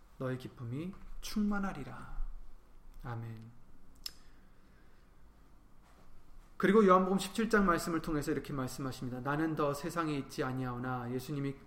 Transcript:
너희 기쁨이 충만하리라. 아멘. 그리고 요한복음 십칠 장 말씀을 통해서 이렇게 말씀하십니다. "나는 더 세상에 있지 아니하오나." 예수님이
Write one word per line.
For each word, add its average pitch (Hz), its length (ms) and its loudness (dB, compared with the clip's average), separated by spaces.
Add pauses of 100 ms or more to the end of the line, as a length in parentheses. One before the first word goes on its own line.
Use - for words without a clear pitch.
(200)
너희 127 180 -2
기쁨이 131 560 -6 (280)
충만하리라. 165 960 -2 (840)
아멘. 113 480 -8 (3000)
그리고 202 260 8
요한복음 185 360 8
십칠 - 280 0
장 208 200 6
말씀을 165 340 2
통해서 156 300 -2
이렇게 143 220 -2
말씀하십니다. 127 680 -4
"나는 151 340 0
더 147 200 2
세상에 160 420 -2
있지 139 260 -4
아니하오나." 127 680 -2
예수님이 139 440 -2 (120)